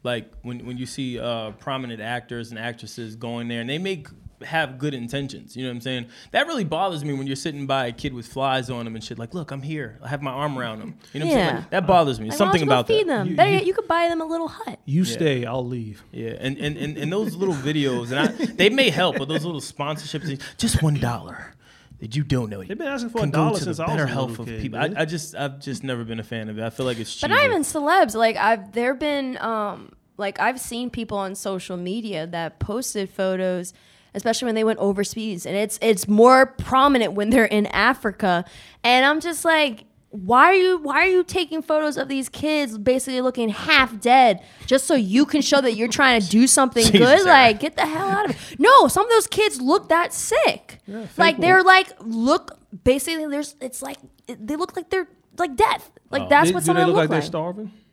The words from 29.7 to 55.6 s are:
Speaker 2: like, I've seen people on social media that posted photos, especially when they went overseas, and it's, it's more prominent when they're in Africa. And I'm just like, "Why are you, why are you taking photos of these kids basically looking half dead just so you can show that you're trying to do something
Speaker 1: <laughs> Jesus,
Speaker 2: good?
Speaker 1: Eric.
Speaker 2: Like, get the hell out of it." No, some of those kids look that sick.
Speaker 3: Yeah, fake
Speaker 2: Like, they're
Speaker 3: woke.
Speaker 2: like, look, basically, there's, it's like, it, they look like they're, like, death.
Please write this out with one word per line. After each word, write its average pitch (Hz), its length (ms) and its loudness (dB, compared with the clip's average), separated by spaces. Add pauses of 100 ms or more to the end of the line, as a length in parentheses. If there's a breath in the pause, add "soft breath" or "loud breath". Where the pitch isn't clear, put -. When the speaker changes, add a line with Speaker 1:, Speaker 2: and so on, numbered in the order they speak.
Speaker 2:
like, 196 220 -6
I've 247 200 0
seen 240 300 -8
people 220 300 -6
on 196 160 -6
social 190 420 -8
media 185 480 -6
that 165 320 -8
posted 208 540 -6
photos, 185 600 -4 (440 soft breath)
especially 226 320 -2
when 220 80 -2
they 220 80 0
went 220 160 0
overseas, 202 680 -4
and 156 100 -6
it's, 208 240 -4
it's 220 280 2
more 254 400 8
prominent 262 680 2
when 208 160 -2
they're 240 160 6
in 208 220 0
Africa. 196 800 0 (380 loud breath)
And 254 220 6
I'm 302 160 4
just 330 240 -6
like, 302 400 2 (240)
"Why 220 380 4
are 370 60 6
you, 370 260 4
why 294 260 0
are 381 40 2
you 359 140 4
taking 320 380 -4
photos 302 340 0
of 262 140 -6
these 269 180 -4
kids 285 500 -2
basically 254 440 0
looking 247 280 -2
half 240 520 2
dead 240 420 6 (220 loud breath)
just 262 200 2
so 330 100 2
you 233 300 4
can 294 160 0
show 277 200 4
that 240 140 0
you're 233 120 -2
trying 247 320 4
to 190 80 -2
do 220 180 6
something 247 380 4
Speaker 1:
<laughs> 220 80 6
Jesus, 202 80 8
Speaker 2:
good? 240 80 8 (120)
Speaker 1:
Eric. 381 60 4
Speaker 2:
Like, 254 360 8
get 311 160 -6
the 339 80 0
hell 320 240 -4
out 392 200 0
of - 20 -2 (200 loud breath)
it." - 80 -18
No, 427 300 8
some 403 160 0
of 480 60 0
those 453 160 4
kids 359 340 0
look 285 260 2
that 339 260 0
sick. - 720 -2
Speaker 3:
Yeah, 214 180 -12
fake - 120 -16
Speaker 2:
Like, 330 200 4
they're 359 220 6
Speaker 3:
woke. 370 80 4
Speaker 2:
like, 381 200 8 (140)
look, 226 560 -2 (260)
basically, 311 440 0
there's, 294 340 -8
it's 254 200 -12
like, 277 160 -12 (300)
it, 220 180 -14
they 294 120 -6
look 359 180 -6
like 359 140 -10
they're, 370 180 -2 (300)
like, 320 180 -2
death. - 340 0 (200)